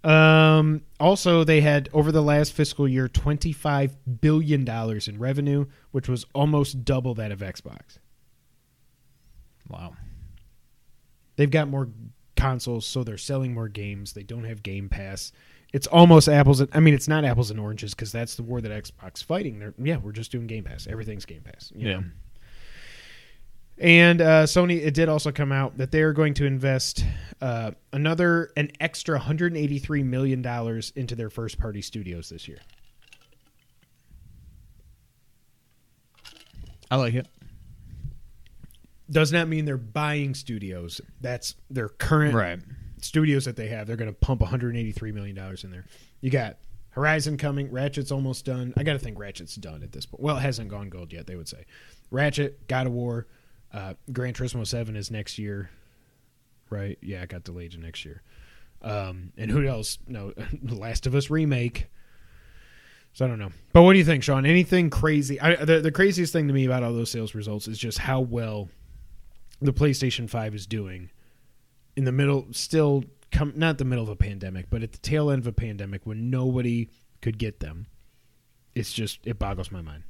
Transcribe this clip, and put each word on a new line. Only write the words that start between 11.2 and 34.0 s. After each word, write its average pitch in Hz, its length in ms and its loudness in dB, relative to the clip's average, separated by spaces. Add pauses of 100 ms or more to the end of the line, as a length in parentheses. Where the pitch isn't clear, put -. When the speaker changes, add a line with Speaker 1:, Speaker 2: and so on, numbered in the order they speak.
Speaker 1:
They've 143 120 4
got 151 200 2
more 139 180 -2 (480)
consoles, 123 500 0
so 127 200 -4
they're 107 120 -10
selling 131 360 -4
more 113 160 -6
games. 101 440 -10
They 101 100 -16
don't 117 200 -12
have 110 200 -12
Game 98 260 -8
Pass. 98 420 -8 (400)
It's - 160 -4
almost 170 400 12
apples 143 320 8
and, 139 140 2
I 151 80 6
mean, 156 120 10
it's 135 140 0
not 151 160 2
apples 117 280 0
and 107 80 -8
oranges 104 340 -8
'cause 104 180 -10
that's 117 240 -6
the 120 80 -8
war 120 160 -6
that 107 240 -8
Xbox - 400 -16
fighting. 156 360 -4
They're, 104 220 -12
"Yeah, 156 140 0
we're 104 160 -6
just 113 200 -10
doing 117 140 -6
Game 110 200 -8
Pass. - 220 -12
Everything's 107 380 -8
Game 78 160 -18
Pass." - 320 -20
You 110 140 -6
Speaker 2:
Yeah. 92 140 -2
Speaker 1:
know? 92 40 -6 (1700)
And, 170 420 10
uh, 160 240 8
Sony, 175 320 4
it 151 180 0
did 165 120 4
also 151 240 0
come 139 200 -2
out 135 260 0
that 131 140 -4
they 156 100 4
are 156 100 4
going 151 240 2
to 143 100 2
invest, 135 600 0 (360)
uh, 117 320 -4 (200)
another, 165 640 2
an 147 220 -2
extra 160 400 -2
hundred 165 360 0
eighty-three 143 460 -2
million 131 400 0
dollars 117 540 -6
into 123 200 -6
their 113 140 -8
first-party 107 540 -6
studios 90 460 -10
this 82 180 -16
year. 69 100 -18 (4000)